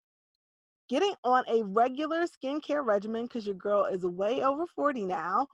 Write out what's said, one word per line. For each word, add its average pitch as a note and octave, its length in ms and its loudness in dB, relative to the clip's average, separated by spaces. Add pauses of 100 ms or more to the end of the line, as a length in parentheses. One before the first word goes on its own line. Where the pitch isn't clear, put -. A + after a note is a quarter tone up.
(880)
getting F4 260 2 (100)
on B3+ 240 4
a A3+ 140 2
regular C4 640 0
skincare D4 580 -4
regimen, A3 440 0
'cause G#3+ 180 -8
your G3+ 80 -4
girl G3+ 300 2
is F3+ 200 -2
way G3+ 380 -2
over C#4 240 0
forty C#4+ 380 -2
now, F#3 500 -2